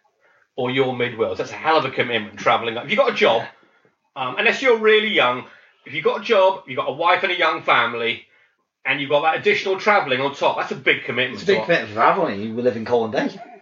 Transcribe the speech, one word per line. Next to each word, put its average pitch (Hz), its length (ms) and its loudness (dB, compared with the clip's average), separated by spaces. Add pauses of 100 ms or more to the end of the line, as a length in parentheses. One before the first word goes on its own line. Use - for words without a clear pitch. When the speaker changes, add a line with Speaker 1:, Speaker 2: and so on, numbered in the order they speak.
(560)
Speaker 1:
or 123 140 -4
you're 131 260 0
Mid 120 220 -4
Wales, 101 220 -2
that's 131 120 -8
a - 40 -14
hell 160 220 2
of 131 80 2
a - 60 -6
commitment 113 460 -4
travelling. 113 400 0
If 139 120 -8
you've 208 100 -2
got 247 120 4
a 208 40 -2
job, 127 320 2 (680)
um, 131 220 -6
unless 208 240 0
you're 247 160 4
really 214 320 4
young, 127 360 0 (400)
if 131 80 -16
you've 151 100 -4
got 220 180 0
a - 20 -10
job, 190 440 4
you've 131 100 -12
got 139 120 -4
a 135 40 -2
wife 170 300 2
and 180 80 0
a 180 60 -4
young 165 240 0
family, 117 640 0 (600)
and 139 140 -2
you've 139 100 -6
got 147 120 2
that 160 160 2
additional 196 420 0
travelling 160 420 2
on 139 140 -2
top, - 220 0
that's 160 140 -4
a 214 40 -8
big 135 280 0
commitment. 127 380 -2
Speaker 2:
It's - 20 -12
a - 20 -12
big 196 140 2
Speaker 1:
So - 60 -4
Speaker 2:
commitment 135 280 0
for 110 80 0
Avon. 151 400 2
You 110 140 -6
live 120 220 0
in 113 80 -8
Colwyn 113 260 0
Bay. - 180 -2 (320)